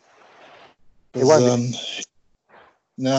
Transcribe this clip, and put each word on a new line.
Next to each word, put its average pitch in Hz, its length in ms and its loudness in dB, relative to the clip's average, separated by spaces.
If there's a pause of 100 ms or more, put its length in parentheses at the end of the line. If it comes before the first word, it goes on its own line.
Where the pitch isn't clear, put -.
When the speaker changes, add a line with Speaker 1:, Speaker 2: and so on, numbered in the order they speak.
(1120)
Speaker 1:
It 127 100 -2
won't 139 220 6
be. 123 40 4
Speaker 2:
Um, 120 540 -6 (920)
no, 131 220 -2